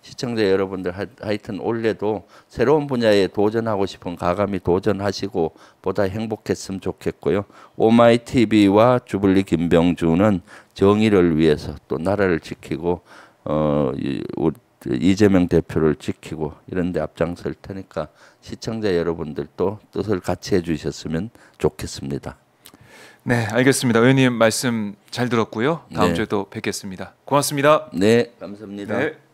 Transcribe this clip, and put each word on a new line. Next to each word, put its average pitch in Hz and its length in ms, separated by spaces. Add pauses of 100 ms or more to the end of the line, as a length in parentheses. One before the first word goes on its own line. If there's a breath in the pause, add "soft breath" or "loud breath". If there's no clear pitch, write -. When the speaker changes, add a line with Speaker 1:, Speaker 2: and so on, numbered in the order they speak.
Speaker 1:
시청자 117 420
여러분들 95 540
하-, 101 80 (160)
하여튼 104 380
올해도 107 640 (220 soft breath)
새로운 143 400
분야에 110 400
도전하고 107 580
싶은 87 300
가감히 92 440
도전하시고 98 920 (300 soft breath)
보다 95 200
행복했으면 101 800
좋겠고요. - 640 (320 loud breath)
오마이티비와 113 1300
주불리 98 380
김병주는 85 1000 (320 loud breath)
정의를 101 640
위해서 76 380 (120)
또 73 120
나라를 92 400
지키고, 85 600 (440 loud breath)
어, 73 520
이, - 260 (120)
우리 78 200 (320)
이재명 90 600
대표를 80 480
지키고 78 580 (140)
이런 90 240
데 82 80
앞장설 80 640
테니까 95 460 (340 soft breath)
시청자 107 540
여러분들도 85 840 (120)
뜻을 98 280
같이 - 360
해주셨으면 82 760 (300 soft breath)
좋겠습니다. - 760 (920 loud breath)
Speaker 2:
네, 120 160
알겠습니다. 120 580
의원님 131 320
말씀 113 600 (160)
잘 123 200
들었고요. 120 520 (140)
다음 107 140
Speaker 1:
네. 85 40
Speaker 2:
주에 101 120
또 101 220
뵙겠습니다. 98 680 (100)
고맙습니다. 143 680
Speaker 1:
네, 113 480
감사합니다. 101 600
Speaker 2:
네. - 340